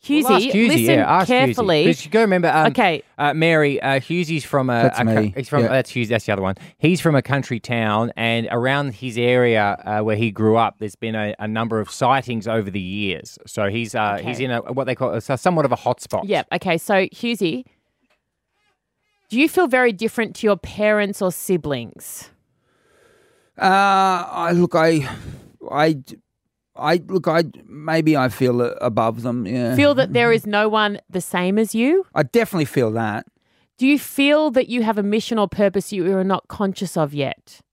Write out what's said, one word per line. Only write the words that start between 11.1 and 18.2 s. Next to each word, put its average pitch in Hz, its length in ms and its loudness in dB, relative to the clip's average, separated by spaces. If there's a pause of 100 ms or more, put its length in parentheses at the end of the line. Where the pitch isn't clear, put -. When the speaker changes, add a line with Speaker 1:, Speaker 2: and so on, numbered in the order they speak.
Speaker 1:
a, 104 240 -4
a 107 80 -8
number 110 320 -4
of 101 100 -6
sightings 120 580 -2
over 110 220 -2
the 98 100 -6
years. 95 680 -8
So 104 220 -4
he's, 113 260 -6
uh, 104 220 0
he's 113 200 -8
Speaker 2:
Okay. 131 80 -4
Speaker 1:
in 127 60 -4
a, 117 80 -2 (140)
what 131 100 -4
they 131 100 -4
call 120 180 -4
a, 107 100 -4
somewhat 156 440 0
of 123 60 2
a 127 60 0
hotspot. - 500 -4
Speaker 2:
Yep. 175 260 -2
Okay. 175 240 -2
So, 190 300 0
Hughesy, 233 560 -4 (1700)